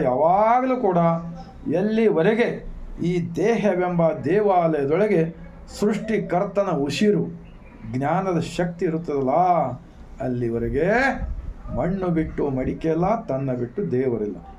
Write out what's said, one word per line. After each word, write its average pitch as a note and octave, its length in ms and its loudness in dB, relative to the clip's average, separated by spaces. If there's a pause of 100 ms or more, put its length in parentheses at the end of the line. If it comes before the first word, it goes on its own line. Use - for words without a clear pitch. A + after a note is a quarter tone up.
ಯಾವಾಗಲೂ G#3 760 4
ಕೂಡ F#3+ 200 2 (760)
ಎಲ್ಲಿವರೆಗೆ G#3+ 920 2 (400)
ಈ E3+ 300 -2
ದೇಹವೆಂಬ F3+ 760 2
ದೇವಾಲಯದೊಳಗೆ E3 1200 2 (440)
ಸೃಷ್ಟಿಕರ್ತನ G3 840 0
ಉಸಿರು, E3+ 680 2 (640)
ಜ್ಞಾನದ D#3+ 480 0
ಶಕ್ತಿ F3 460 -4
ಇರುತ್ತದಲ್ಲ, D3 460 -2 (920)
ಅಲ್ಲಿವರೆಗೆ B2 680 0 (840)
ಮಣ್ಣು F3+ 320 -2
ಬಿಟ್ಟು D#3 420 0
ಮಡಿಕೆಲ್ಲ, D#3+ 720 0
ತನ್ನ C3+ 320 -2
ಬಿಟ್ಟು B2 380 -4
ದೇವರಿಲ್ಲ. A2+ 460 -2 (220)